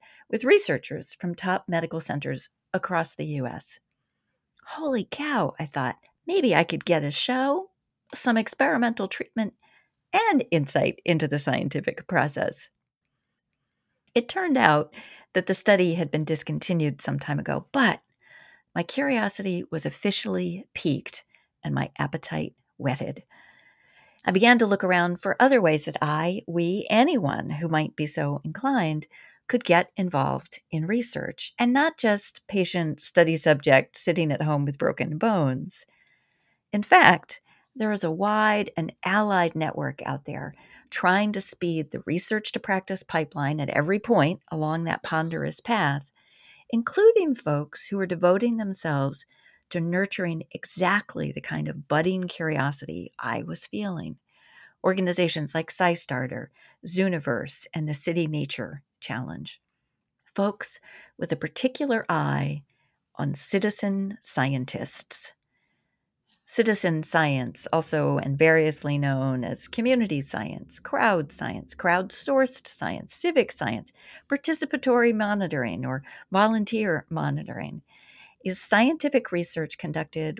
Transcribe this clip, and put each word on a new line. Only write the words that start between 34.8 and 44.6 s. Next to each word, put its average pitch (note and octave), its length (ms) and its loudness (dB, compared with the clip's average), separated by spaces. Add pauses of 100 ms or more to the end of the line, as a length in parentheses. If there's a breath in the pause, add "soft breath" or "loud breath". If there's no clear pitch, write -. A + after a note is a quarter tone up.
bones. E3+ 640 0 (880)
In G#3 120 0
fact, - 560 6 (360 soft breath)
there A3 140 0
is G3+ 140 0
a D#3+ 60 0
wide G#3 640 2
and D#3+ 180 -4 (100)
allied F#3+ 520 2
network C#3+ 500 -2
out C#3 200 -6
there - 280 -8 (360 loud breath)
trying G3+ 420 2
to G3+ 80 -4
speed E3 500 -2
the - 160 -10
research G#3+ 460 -2
to G#3+ 80 -6
practice F#3+ 420 -4
pipeline D3+ 560 -2
at C#3 100 -2
every E3+ 300 0
point F#3 480 2
along D#3+ 380 -2